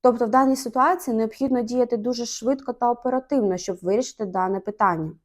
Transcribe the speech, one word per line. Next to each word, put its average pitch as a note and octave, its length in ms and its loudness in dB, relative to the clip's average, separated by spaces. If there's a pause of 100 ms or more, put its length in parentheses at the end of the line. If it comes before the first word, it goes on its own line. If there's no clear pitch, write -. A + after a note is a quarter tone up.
Тобто A#3+ 240 4
в - 20 -2
даній C4 280 4
ситуації C4 600 0
необхідно B3 460 0
діяти A#3+ 340 0
дуже A#3 300 -4
швидко B3+ 460 -4
та A#3+ 180 0
оперативно, B3+ 640 0
щоб F3+ 260 -6
вирішити G#3+ 440 -2
дане F#3+ 340 -2
питання. F3+ 520 -2 (120)